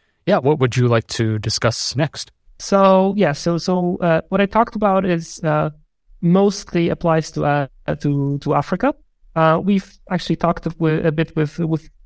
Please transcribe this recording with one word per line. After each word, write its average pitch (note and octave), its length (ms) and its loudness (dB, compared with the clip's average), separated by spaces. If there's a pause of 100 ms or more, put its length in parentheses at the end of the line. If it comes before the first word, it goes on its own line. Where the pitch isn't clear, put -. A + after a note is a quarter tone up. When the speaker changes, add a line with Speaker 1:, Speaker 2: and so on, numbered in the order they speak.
(260)
Speaker 1:
yeah, F#3+ 120 2
what D3 220 0
would B2+ 180 0
you B2 100 4
like A#2 200 2
to A2 320 -2
discuss - 580 -4
next? - 340 -6 (280)
Speaker 2:
So, G3 580 4
yeah, E3 160 2
so, E3+ 240 -2
so, F3+ 400 -2
uh, E3 320 0
what F#3+ 100 0
I G3+ 60 2
talked A3 300 0
about G3 300 0
is, E3 380 -4
uh, D#3 260 0 (520)
mostly F3+ 640 2
applies D#3+ 440 0
to, D3+ 120 -4
uh, C#3+ 240 0 (320)
to, C#3+ 400 -2
to D3 160 -2
Africa. F#3 400 -2 (400)
Uh, D#3+ 260 4
we've F#3+ 380 -2 (100)
actually F3 280 -2
talked - 280 -2 (140)
with, D#3+ 260 0
a D#3+ 60 0
bit D#3+ 240 -4
with, D3+ 240 -2
with D#3+ 300 -4 (160)